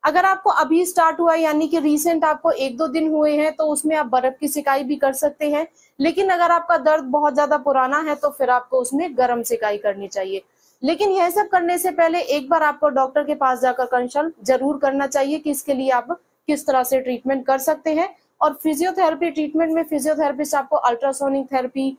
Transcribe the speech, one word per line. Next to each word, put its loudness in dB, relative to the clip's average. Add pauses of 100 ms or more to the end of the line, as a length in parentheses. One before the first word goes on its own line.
अगर 2
आपको 2
अभी 2
start 2
हुआ 4
है, 2
यानी 2
कि 0
recent 2
आपको 2
एक -4
दो -2
दिन -2
हुए 2
हैं, 0
तो -4
उसमें -2
आप 0
बर्फ 0
की -2
सिकाई -2
भी -4
कर 0
सकते -2
हैं। -2 (320)
लेकिन 0
अगर 2
आपका 2
दर्द 2
बहुत 2
ज्यादा 2
पुराना 0
है -2
तो -2
फिर -2
आपको 2
उसमें -2
गर्म 2
सिकाई -2
करनी -4
चाहिए। -6 (400)
लेकिन 0
यह 2
सब -2
करने 0
से -2
पहले 2 (100)
एक -2
बार 4
आपको 0
doctor 0
के -4
पास 0
जाकर 0
consult -2
जरूर 0
करना 0
चाहिए -2
कि -4
इसके -4
लिए 0
आप -2 (320)
किस -2
तरह 2
से 0
treatment -4
कर 2
सकते -2
हैं। 0 (320)
और 2
physiotherapy 0
treatment -2
में 0
physiotherapist -2
आपको 0
ultrasonic -2
therapy -2